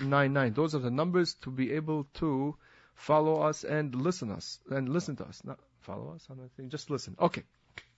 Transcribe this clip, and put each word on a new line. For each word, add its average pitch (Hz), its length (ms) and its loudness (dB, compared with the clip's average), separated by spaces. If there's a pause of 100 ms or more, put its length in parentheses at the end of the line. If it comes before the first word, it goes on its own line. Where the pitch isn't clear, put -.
nine 139 300 4
nine. 135 220 4
Those 151 200 2
are 151 60 0
the 123 120 -2
numbers 170 500 2
to 131 100 -10
be 131 220 -2
able 156 400 -2
to 147 420 0 (380)
follow 156 480 4
us 151 240 0
and 147 280 0
listen 135 380 0
us, - 260 -10 (120)
and 135 180 -2
listen 156 300 -2
to - 80 -10
us. - 180 -16
Not - 160 -12 (220)
follow 110 340 -10
us 160 140 -20
on 131 80 -16
the 127 180 -16
thing, 131 140 -14
just 147 200 -8
listen. 127 300 -6
Okay. - 240 2 (540)